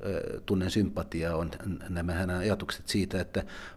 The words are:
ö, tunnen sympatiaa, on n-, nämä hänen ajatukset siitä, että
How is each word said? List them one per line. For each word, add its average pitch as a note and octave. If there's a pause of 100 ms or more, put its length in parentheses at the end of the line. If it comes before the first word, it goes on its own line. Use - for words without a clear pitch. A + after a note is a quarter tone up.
ö, -
tunnen F#2+
sympatiaa, E2+
on E2 (160)
n-, E2+
nämä E2+
hänen F2+
ajatukset F#2+
siitä, F#2+
että F#2 (320)